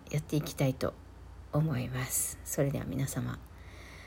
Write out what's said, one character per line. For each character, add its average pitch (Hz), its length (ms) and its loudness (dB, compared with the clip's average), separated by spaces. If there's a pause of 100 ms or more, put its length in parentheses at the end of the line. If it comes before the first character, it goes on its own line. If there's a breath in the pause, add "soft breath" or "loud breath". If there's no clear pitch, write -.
(100)
や 151 100 4
っ - 20 -2
て - 140 0
い 151 60 6
き - 120 -4
た 143 120 4
い 131 80 4
と - 180 0 (640)
思 151 240 4
い 123 100 0
ま 127 160 0
す。 - 400 0
そ - 180 2
れ 139 80 6
で 131 80 0
は - 60 -2
皆 135 220 2
様、 123 320 -2 (680 loud breath)